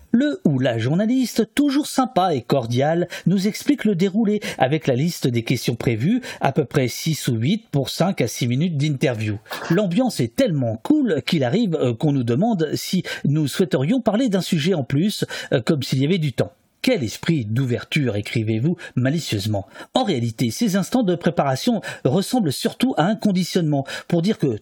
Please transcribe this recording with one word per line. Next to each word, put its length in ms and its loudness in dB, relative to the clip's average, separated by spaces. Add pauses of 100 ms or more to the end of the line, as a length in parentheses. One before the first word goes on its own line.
(120)
Le 320 2
ou 140 4
la 180 2
journaliste, 760 0
toujours 320 0
sympa 480 0
et 80 -2
cordial, 640 0 (200)
nous 200 2
explique 380 -2
le 100 2
déroulé 460 0 (180)
avec 300 0
la 80 4
liste 320 0
des 160 0
questions 320 -2
prévues, 440 0 (200)
à 100 0
peu 140 0
près 240 0
six 400 -4
ou 80 0
huit 340 -2
pour 200 -2
cinq 300 0
à 60 2
six 220 -4
minutes 280 0
d'interview. 640 -2 (320)
L'ambiance 480 0
est 160 -2
tellement 480 0
cool 420 2
qu'il 200 2
arrive, 320 2
euh, 180 2
qu'on 160 0
nous 140 2
demande 500 2
si 300 -2 (200)
nous 220 2
souhaiterions 540 0
parler 280 0
d'un 120 2
sujet 340 0
en 80 0
plus, 420 0 (280)
euh, 80 2
comme 240 0
s'il 180 0
y 40 2
avait 120 2
du 140 -2
temps. 180 -2 (320)
Quel 220 2
esprit 400 -2
d'ouverture, 720 -2
écrivez-vous 640 0 (180)
malicieusement. 720 -2 (260)
En 80 2
réalité, 480 0
ces 240 0
instants 300 0
de 100 2
préparation 680 0 (220)
ressemblent 480 2
surtout 440 -2
à 80 4
un 100 2
conditionnement 720 0 (220)
pour 140 2
dire 160 0
que 240 0